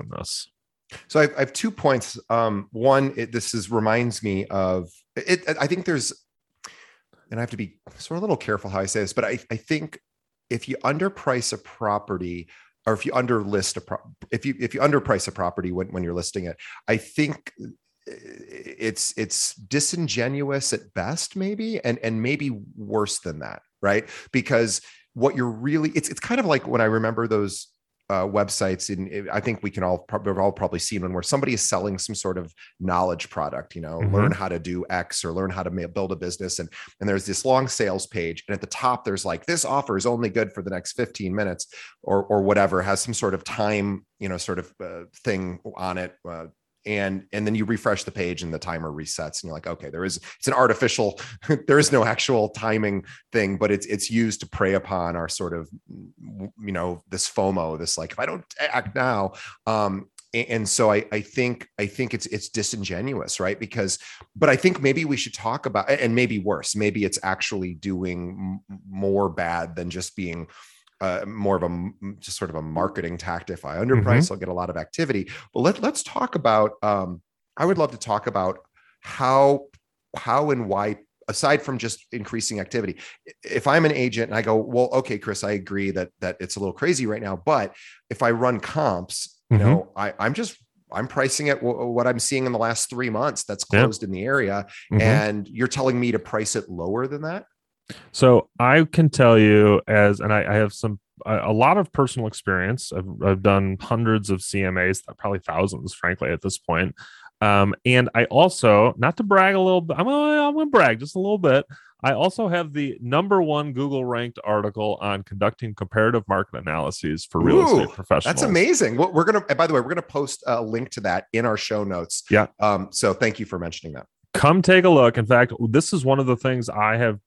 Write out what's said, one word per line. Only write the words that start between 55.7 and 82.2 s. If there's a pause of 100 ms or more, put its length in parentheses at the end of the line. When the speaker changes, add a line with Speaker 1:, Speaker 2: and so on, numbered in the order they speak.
Speaker 2:
you
know,
this
fomo,
this,
like,
if
I
don't (140)
act
now." (320)
Um, (240)
a-,
and
so
I,
I
think, (100)
I
think
it's,
it's
disingenuous,
right?
Because, (340)
but
I
think
maybe
we
should
talk
about,
a-,
and
maybe
worse,
maybe
it's
actually
doing
m-, (100)
more
bad
than
just
being, (520)
uh,
more
of
a
m-,
just
sort
of
a
marketing
tactic.
If
I
underprice,
Speaker 1:
Mm-hmm.
Speaker 2:
I'll
get
a
lot
of
activity. (240)
But
let,
let's
talk
about, (100)
um, (340)
I
would
love
to
talk
about (440)
how, (500)
how
and
why, (300)
aside
from
just
increasing